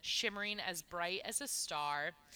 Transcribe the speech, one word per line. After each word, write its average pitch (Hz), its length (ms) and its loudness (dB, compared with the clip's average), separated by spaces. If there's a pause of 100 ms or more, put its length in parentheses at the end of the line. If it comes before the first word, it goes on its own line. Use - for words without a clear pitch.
shimmering 208 600 2
as 175 200 -2
bright 175 440 0
as - 160 -2
a 277 80 -4
star. 147 640 0 (240)